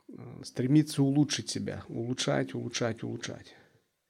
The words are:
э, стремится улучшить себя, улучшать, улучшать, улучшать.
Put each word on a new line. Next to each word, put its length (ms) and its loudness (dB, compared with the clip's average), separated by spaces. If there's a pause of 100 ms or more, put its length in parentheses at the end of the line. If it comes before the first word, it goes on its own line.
э, 360 -14
стремится 580 4
улучшить 480 4
себя, 380 -4
улучшать, 640 -2
улучшать, 480 -4
улучшать. 520 -8 (560)